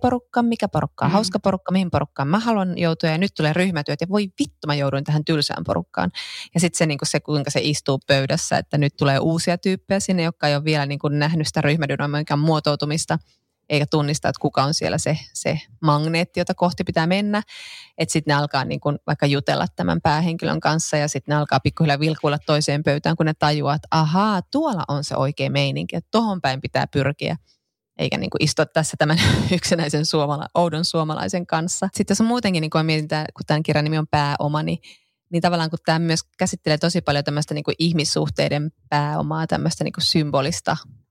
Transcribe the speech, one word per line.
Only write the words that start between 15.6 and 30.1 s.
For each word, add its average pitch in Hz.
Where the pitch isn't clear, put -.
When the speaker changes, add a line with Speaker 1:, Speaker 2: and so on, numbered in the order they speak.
Speaker 1:
magneetti, 160
jota 180
kohti 180
pitää 165
mennä. 208
Että 165
sit 151
ne 147
alkaa 143
niinku 147
vaikka 147
jutella 143
tämän 170
päähenkilön 160
kanssa 160
ja 151
sit -
ne 147
alkaa 143
pikkuhiljaa 143
vilkuilla 151
toiseen 151
pöytään, 160
kun 160
ne 156
tajuaa, 147
että -
ahaa, 180
tuolla 269
on 147
se -
oikea 135
meininki, 139
että 170
tohon 214
päin 135
pitää 131
pyrkiä, 143
eikä 76
niinku -
istua 156
tässä -
tämän 156
<laughs> -
yksinäisen 156
suomala-, 147